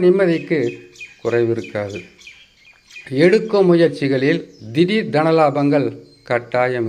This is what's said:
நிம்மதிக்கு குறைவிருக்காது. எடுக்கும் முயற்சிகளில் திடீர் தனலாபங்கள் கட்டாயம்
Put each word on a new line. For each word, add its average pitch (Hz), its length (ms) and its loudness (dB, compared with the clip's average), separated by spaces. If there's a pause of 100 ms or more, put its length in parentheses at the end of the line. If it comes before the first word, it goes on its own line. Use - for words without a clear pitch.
நிம்மதிக்கு 175 580 2 (640)
குறைவிருக்காது. 113 760 -4 (1300)
எடுக்கும் 202 460 2
முயற்சிகளில் 143 720 0 (340)
திடீர் 185 420 0
தனலாபங்கள் 143 720 2 (420)
கட்டாயம் 123 580 -2